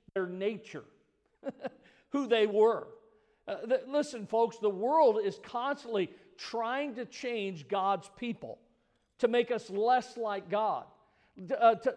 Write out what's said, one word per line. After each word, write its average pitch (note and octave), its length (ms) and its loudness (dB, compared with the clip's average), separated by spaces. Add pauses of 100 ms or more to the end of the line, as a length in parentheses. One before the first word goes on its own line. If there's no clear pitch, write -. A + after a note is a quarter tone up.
(140)
their F#3+ 120 -2
nature, F#3 580 -6 (600)
<laughs> C#4 80 -8 (580)
who C#4 160 -2
they A3 200 4
were. G#3+ 400 4 (640)
Uh, G3 80 -6 (100)
th-, B3+ 220 2
listen, C#4 380 -2
folks, A3+ 320 0
the G#3 120 0
world A3+ 520 4
is G3 200 -4
constantly A#3+ 680 -4 (280)
trying A#3+ 560 -4
to A#3+ 100 -8
change G3 640 -8
God's G3 480 0
people, A3 420 -8 (600)
to A#3+ 100 4
make A#3+ 220 2
us A3 200 -6
less A3+ 460 0
like G3+ 320 -4
God, G3 360 0 (640)
to, G#3+ 140 -2
uh, A3+ 140 10
to, B3 200 -2